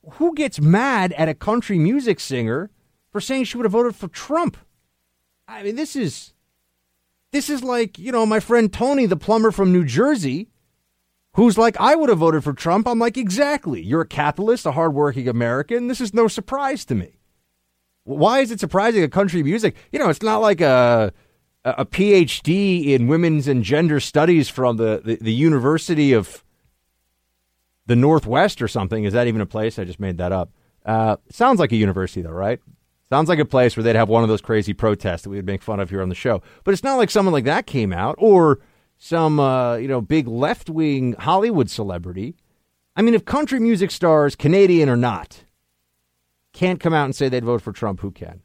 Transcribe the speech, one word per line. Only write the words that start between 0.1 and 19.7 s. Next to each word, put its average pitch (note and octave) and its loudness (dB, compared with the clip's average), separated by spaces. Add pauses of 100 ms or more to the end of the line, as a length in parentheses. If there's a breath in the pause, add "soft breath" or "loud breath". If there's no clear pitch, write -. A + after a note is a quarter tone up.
Who E4 0
gets C#4 -4
mad F#3+ 2
at D#3+ 0
a D3+ -4
country G#3+ -2
music A3+ 0
singer B2 -6 (400)
for G#3 -6
saying C4 -4
she - -10
would A#3+ -6
have G3 0
voted A#3 0
for F#3 -12
Trump? - -4 (920)
I A3 -18
mean, G#3 -6
this D4 -8
is, - -8 (1000)
this C#4+ -4
is C4+ -6
like, A#3+ -4
you - -10
know, A3+ 2
my G#3+ 2
friend A3+ 2
Tony, C4 0
the F3+ 0
plumber A3 2
from F#3+ 2
New F3+ 4
Jersey, E3+ 0 (880)
who's A3 4
like, A3+ 2
"I B3+ 4
would D#4 2
have G3 4
voted D#3 2
for D3 -4
Trump." F3+ -2
I'm A#3 -2
like, A#3 0
"Exactly. G#3 -2
You're B2 -2
a D#3+ -2
capitalist, F#3+ -2
a D3 -2
hardworking C#3+ -2
American. B2+ -2
This B3+ -6
is G#3 -8
no A3+ 4
surprise C4+ -6
to C3+ -6
me." F2+ -8 (840)
Why E3+ 2
is B3 0
it A3+ -10
surprising G3+ 0
a D3 -2
country F3+ 0
music? G3 0 (160 soft breath)